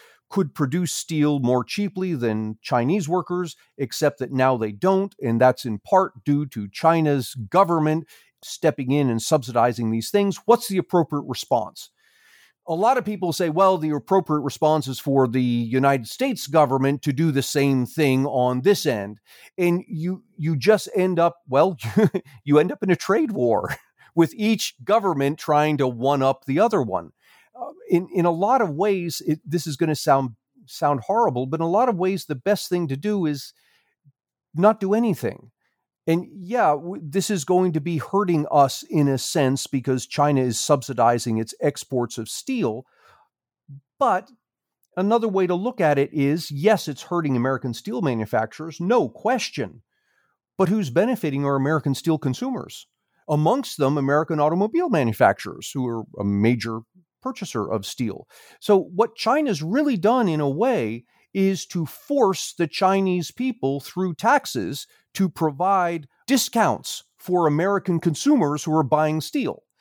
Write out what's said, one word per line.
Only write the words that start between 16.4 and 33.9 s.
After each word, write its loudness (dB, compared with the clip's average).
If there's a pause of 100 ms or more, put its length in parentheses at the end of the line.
government 2
to -2
do 2
the 0
same 2
thing 2
on 0
this 2
end." -4 (380)
And 2
you, -6 (140)
you -2
just 2
end 2
up, 2 (100)
well, 2 (340)
<laughs> -10
you 4
end 4
up -12
in 0
a 4
trade 0
war 0 (180)
<laughs> -20
with 4
each -2
government 0
trying 2
to 2
one 0
up 0
the 0
other 2
one. -4 (440)
Uh, -14 (160)
in, 2
in 2
a 4
lot 2
of 0
ways, -2
it, -2
this -4
is -6
gonna 0
sound, 2 (340)
sound -2
horrible, 0
but -4
in -2
a -2
lot 2
of -2
ways, -2
the -6
best -2
thing -2
to -4
do -2
is -6 (1000)